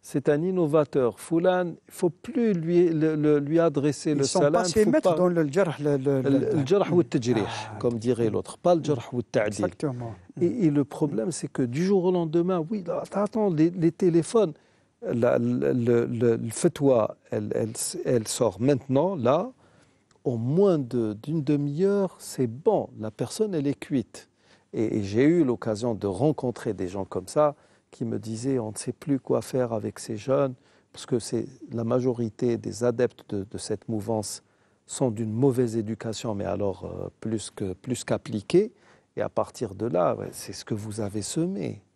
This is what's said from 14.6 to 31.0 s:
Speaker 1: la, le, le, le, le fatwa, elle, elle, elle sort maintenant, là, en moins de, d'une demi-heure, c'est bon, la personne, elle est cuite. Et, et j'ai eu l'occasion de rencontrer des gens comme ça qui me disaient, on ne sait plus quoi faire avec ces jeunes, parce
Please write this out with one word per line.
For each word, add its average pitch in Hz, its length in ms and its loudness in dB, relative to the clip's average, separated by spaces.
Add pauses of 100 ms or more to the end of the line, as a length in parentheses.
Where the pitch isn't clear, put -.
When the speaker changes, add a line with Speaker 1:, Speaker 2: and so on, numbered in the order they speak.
Speaker 1:
la, 123 360 2
le, 123 340 0
le, 120 340 2
le, 117 300 2
le 117 140 -6
fatwa, 131 680 2 (140)
elle, 104 240 -4
elle, 110 180 -2 (320)
elle 117 240 0
sort 110 320 0
maintenant, 139 540 2
là, 156 380 2 (720)
en 127 120 -2
moins 160 420 4
de, 117 440 -2
d'une 151 220 -4
demi-heure, 151 720 0
c'est - 300 -4
bon, 143 500 0
la 110 120 -6
personne, 196 440 -4
elle 143 120 0
est 143 120 -2
cuite. - 500 -6 (460)
Et, - 240 0
et 104 40 -2
j'ai 101 200 0
eu 160 220 4
l'occasion 117 500 -2
de 98 120 -4
rencontrer 120 680 -2
des 92 140 -4
gens 95 180 -6
comme 95 220 -8
ça 147 260 2 (360)
qui - 140 -8
me 113 140 -4
disaient, 113 400 -4
on 110 140 -6
ne - 40 -12
sait - 160 -10
plus 139 280 -4
quoi 120 200 -2
faire 123 320 -4
avec 107 280 -6
ces 113 180 -8
jeunes, 135 360 0 (380)
parce - 140 -18